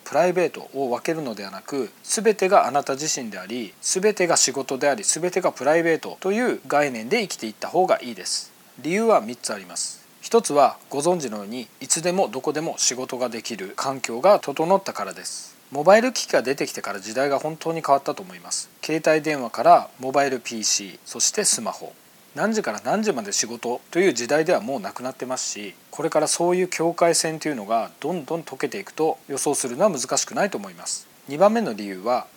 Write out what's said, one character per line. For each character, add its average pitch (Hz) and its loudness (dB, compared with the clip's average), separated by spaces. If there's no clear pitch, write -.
プ - -8
ラ 165 4
イ 180 2
ベ 170 2
ー 135 -6
ト - -12
を 135 -2
分 120 0
け 165 -2
る 160 -4
の 120 -6
で 101 -10
は 98 -10
な 95 -12
く、 131 -4
全 214 2
て 190 2
が 185 6
あ - -2
な 139 0
た 139 -2
自 151 -4
身 113 -8
で 98 -10
あ 92 -12
り、 113 -8
全 202 2
て 185 2
が 165 4
仕 - 2
事 135 -4
で 143 2
あ 139 4
り、 110 -4
全 170 0
て 185 0
が 170 2
プ - -6
ラ 147 6
イ 170 4
ベ 165 4
ー - -8
ト 123 -10
と 185 0
い 214 2
う 101 -6
概 143 2
念 113 -8
で 214 2
生 180 -4
き - -10
て 113 -6
い - -6
っ 104 -12
た - -8
方 180 2
が - 4
い 120 -10
い - -12
で 90 -12
す。 - -6
理 139 -4
由 214 2
は 208 6
三 113 -4
つ - -8
あ 104 -6
り 95 -14
ま 85 -16
す。 - -8
一 233 2
つ - -4
は 139 6
ご 139 -4
存 175 2
知 131 -6
の 107 -8
よ 104 -10
う - -12
に、 117 -10
い 131 -10
つ - 0
で 175 0
も 180 2
ど 120 -6
こ 151 0
で 147 -4
も 156 -6
仕 - 0
事 127 -6
が 123 0
で 113 -8
き 117 -8
る 95 -10
環 135 -4
境 117 -6
が 185 8
整 160 2
っ 185 -4
た 151 -8
か 104 -8
ら 95 -8
で 92 -16
す。 - -14
モ 143 -6
バ 190 10
イ 226 4
ル 247 -2
機 - -4
器 - -12
が 156 4
出 131 0
て 139 -2
き - -10
て - -10
か 101 -8
ら 101 -10
時 104 -10
代 135 0
が 139 0
本 156 -4
当 165 -4
に 165 -6
変 143 4
わ 139 6
っ - -6
た 147 -4
と - -10
思 180 -16
い 175 -18
ま - -18
す。 - -6
携 156 -2
帯 156 6
電 147 -2
話 117 -6
か 113 -4
ら 160 8
モ 131 -4
バ 139 4
イ 139 0
ル 131 -2
ピ 113 -8
ー - -4
シ 101 0
ー、 87 -16
そ - -10
し - 2
て 208 -2
ス - 2
マ 104 -4
ホ。 - -14
何 190 0
時 214 0
か 113 -2
ら 104 -8
何 175 0
時 214 2
ま 123 -4
で 101 -8
仕 - 0
事 117 -6
と - 0
い 190 6
う 143 4
時 120 -4
代 151 4
で 175 4
は 107 2
も 127 -4
う - -6
な 95 -8
く - -12
な 127 -6
っ 135 -10
て 135 -8
ま 127 -4
す - -6
し、 104 -10
こ - -6
れ 160 0
か 156 4
ら 151 2
そ 170 2
う 180 4
い 185 2
う 175 0
境 165 0
界 170 4
線 160 0
と 156 -4
い 151 0
う - -4
の 104 -6
が 110 0
ど 160 -2
ん 160 -6
ど 160 -4
ん 165 -8
溶 - -12
け 127 -4
て 202 -8
い 196 -8
く - -18
と 156 0
予 139 -6
想 143 0
す 131 -2
る 120 -6
の 147 -6
は 165 -4
難 139 -6
し - -2
く - -10
な 147 -2
い 202 0
と - -8
思 101 -12
い 90 -20
ま 85 -18
す。 - -10
二 139 -6
番 196 6
目 233 0
の 151 -2
理 104 -8
由 95 -8
は、 117 -2